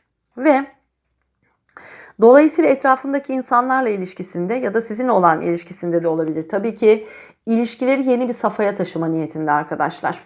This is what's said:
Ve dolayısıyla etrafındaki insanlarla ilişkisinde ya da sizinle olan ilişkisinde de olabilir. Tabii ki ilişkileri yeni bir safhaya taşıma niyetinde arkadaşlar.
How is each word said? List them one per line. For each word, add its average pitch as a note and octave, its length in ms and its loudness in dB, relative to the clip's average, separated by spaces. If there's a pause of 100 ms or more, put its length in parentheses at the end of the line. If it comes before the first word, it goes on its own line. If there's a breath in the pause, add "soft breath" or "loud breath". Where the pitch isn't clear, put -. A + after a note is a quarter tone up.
(360)
Ve C#4 300 2 (1500 loud breath)
dolayısıyla D4 500 6
etrafındaki C#4 640 -2
insanlarla C4 560 0
ilişkisinde F#3 640 -6
ya B3 200 -4
da A3+ 80 0
sizinle A3+ 300 -4
olan E3+ 300 4
ilişkisinde E3+ 600 -4
de E3+ 60 -2
olabilir. D#3+ 400 -4
Tabii G#3+ 280 -4
ki G#3+ 320 2 (380 loud breath)
ilişkileri B3+ 640 0
yeni B3 180 0
bir A#3+ 40 -4
safhaya G#3 420 -2
taşıma E3+ 320 -6
niyetinde D#3 460 -4
arkadaşlar. D3+ 720 -4